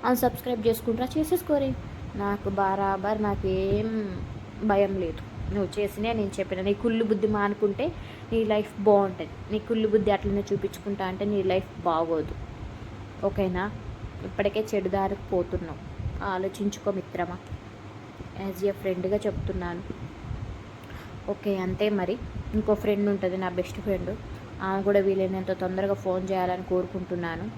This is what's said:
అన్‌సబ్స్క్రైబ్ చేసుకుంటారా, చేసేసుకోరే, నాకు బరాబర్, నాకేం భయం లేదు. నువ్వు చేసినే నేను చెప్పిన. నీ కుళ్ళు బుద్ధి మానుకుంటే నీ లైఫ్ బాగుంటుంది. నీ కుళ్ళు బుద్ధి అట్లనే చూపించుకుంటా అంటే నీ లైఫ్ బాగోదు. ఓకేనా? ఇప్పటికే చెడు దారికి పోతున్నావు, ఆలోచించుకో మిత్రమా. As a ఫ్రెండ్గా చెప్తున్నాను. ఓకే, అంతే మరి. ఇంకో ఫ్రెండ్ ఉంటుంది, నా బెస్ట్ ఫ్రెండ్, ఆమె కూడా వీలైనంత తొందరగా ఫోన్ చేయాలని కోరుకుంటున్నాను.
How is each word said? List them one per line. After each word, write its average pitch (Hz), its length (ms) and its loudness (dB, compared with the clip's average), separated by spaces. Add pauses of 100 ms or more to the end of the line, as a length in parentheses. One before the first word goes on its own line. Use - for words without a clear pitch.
అన్‌సబ్స్క్రైబ్ 247 600 2
చేసుకుంటారా, 233 520 2
చేసేసుకోరే, 302 540 2 (420)
నాకు 202 340 0
బరాబర్, 196 720 2
నాకేం 202 960 2 (460)
భయం 196 360 6
లేదు. - 540 -4
నువ్వు 196 260 0
చేసినే 208 340 0
నేను 202 260 0
చెప్పిన. 185 220 -2
నీ 202 120 2
కుళ్ళు 226 300 2
బుద్ధి 214 240 4
మానుకుంటే 208 640 2 (420)
నీ 226 100 4
లైఫ్ 214 380 0
బాగుంటుంది. 196 480 6 (220)
నీ 214 80 0
కుళ్ళు 220 280 2
బుద్ధి 208 240 4
అట్లనే 202 320 2 (100)
చూపించుకుంటా 202 520 -2
అంటే 185 200 -2
నీ 202 180 2
లైఫ్ 190 400 0
బాగోదు. 165 520 2 (920)
ఓకేనా? 190 460 0 (540)
ఇప్పటికే 202 400 0 (100)
చెడు 190 140 2
దారికి 196 440 0
పోతున్నావు, 175 440 -2 (460)
ఆలోచించుకో 196 680 -2
మిత్రమా. 180 460 -4 (1120)
As 185 160 -4
a 202 60 4
ఫ్రెండ్గా 190 460 0
చెప్తున్నాను. 180 640 -2 (1500)
ఓకే, 202 280 0
అంతే 185 320 2
మరి. 196 280 2 (360)
ఇంకో 214 200 4
ఫ్రెండ్ 208 360 4
ఉంటుంది, 190 280 2
నా 185 120 0
బెస్ట్ 180 320 -2
ఫ్రెండ్, 190 360 -2 (440)
ఆమె 190 200 0
కూడా 202 180 6
వీలైనంత 190 520 2
తొందరగా 185 420 2
ఫోన్ 185 380 0
చేయాలని 180 320 2
కోరుకుంటున్నాను. 180 960 -2